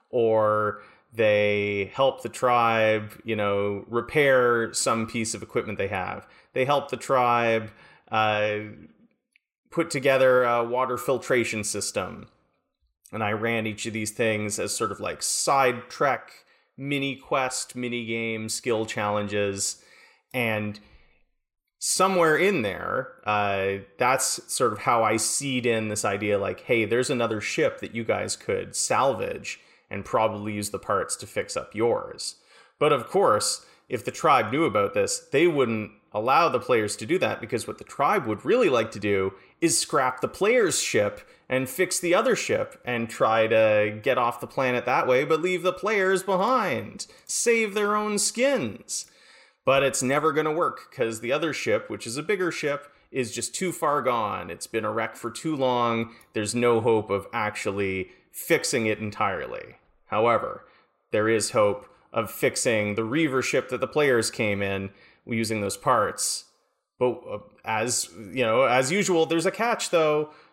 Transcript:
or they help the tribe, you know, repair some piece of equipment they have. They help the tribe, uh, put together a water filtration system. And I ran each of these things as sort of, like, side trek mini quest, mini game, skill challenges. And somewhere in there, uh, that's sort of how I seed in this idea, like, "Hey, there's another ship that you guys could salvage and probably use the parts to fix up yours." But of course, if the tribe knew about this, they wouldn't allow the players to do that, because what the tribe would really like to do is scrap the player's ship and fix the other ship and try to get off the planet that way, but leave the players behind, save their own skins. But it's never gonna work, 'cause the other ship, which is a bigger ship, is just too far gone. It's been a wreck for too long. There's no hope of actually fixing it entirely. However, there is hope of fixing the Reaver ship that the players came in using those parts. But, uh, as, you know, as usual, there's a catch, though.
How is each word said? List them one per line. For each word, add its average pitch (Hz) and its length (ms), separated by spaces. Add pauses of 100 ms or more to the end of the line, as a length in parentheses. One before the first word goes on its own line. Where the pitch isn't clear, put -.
or 107 720 (320)
they 104 800
help 139 300
the 113 60
tribe, 113 960
you 110 100
know, 101 520
repair 120 880
some 113 320
piece 110 280
of 98 100
equipment 110 340
they 98 120
have. 95 360 (280)
They 131 120
help 143 240
the 127 80
tribe, 117 760 (380)
uh, 107 500 (1080)
put 170 200
together 131 540
a 120 200
water 123 340
filtration 120 680
system. 92 640 (840)
And 110 120
I 104 100
ran 110 340
each 104 180
of 113 80
these 107 180
things 107 480
as 98 160
sort 107 160
of, 95 80
like, 92 220
side 131 680
trek 131 420 (460)
mini 139 380
quest, - 600
mini 120 300
game, 113 440
skill 110 360
challenges. 104 960 (500)
And 107 460 (1000)
somewhere 175 600
in 180 240
there, 92 520 (120)
uh, 98 580 (140)
that's - 440 (100)
sort 120 200
of 104 80
how 117 240
I 110 140
seed 127 480
in 110 240
this 107 160
idea, 101 340
like, 98 220
"Hey, 117 240
there's 120 240
another 113 320
ship - 380
that - 140
you 113 100
guys 101 320
could 95 400
salvage - 840 (300)
and 101 160
probably 107 480
use 104 160
the 98 100
parts - 380
to 107 100
fix - 300
up - 180
yours." - 600 (440)
But 147 140
of 123 140
course, 147 580 (240)
if 110 160
the 131 60
tribe 127 400
knew 147 120
about 101 300
this, 101 260 (120)
they 160 160
wouldn't 113 440 (220)
allow 135 360
the 123 100
players 110 380
to 110 80
do 117 120
that, 113 220
because 110 280
what 110 100
the - 60
tribe 156 420
would 107 200
really 214 240
like 113 220
to - 80
do 98 340 (260)
is 160 180
scrap 131 420
the 127 80
player's 208 540
ship - 400 (260)
and 131 220
fix 175 300
the 170 140
other 220 220
ship - 500
and 117 240
try 113 380
to 107 560
get 127 140
off 120 220
the 117 80
planet 123 380
that 135 220
way, 127 160
but 156 180
leave 180 220
the 180 100
players 190 480
behind, 185 880 (180)
save 226 480
their 208 220
own 208 240
skins. 220 840 (580)
But 135 200
it's 131 200
never 143 300
gonna 156 180
work, 156 400
'cause 113 300
the 120 100
other 151 220
ship, - 360
which 107 180
is 117 100
a 151 60
bigger 185 280
ship, 143 360 (220)
is 120 240
just - 200
too 180 180
far 147 300
gone. 104 480
It's - 180
been 110 180
a 110 60
wreck 113 240
for 117 140
too 156 260
long. 120 580 (200)
There's 107 220
no 120 260
hope 110 280
of 98 220
actually 101 800 (200)
fixing - 540
it 107 140
entirely. 95 760 (320)
However, 110 580 (460)
there 107 180
is 110 220
hope 104 360 (240)
of 110 200
fixing 110 640
the 113 100
Reaver 131 360
ship 127 280
that 123 100
the - 80
players 135 440
came 104 300
in 98 280 (360)
using 110 360
those 98 160
parts. - 680 (520)
But, 123 140 (180)
uh, 104 100 (240)
as, 110 460 (220)
you 127 120
know, 117 200
as 131 280
usual, 175 340
there's 165 200
a 185 60
catch, 226 400
though. 151 400 (220)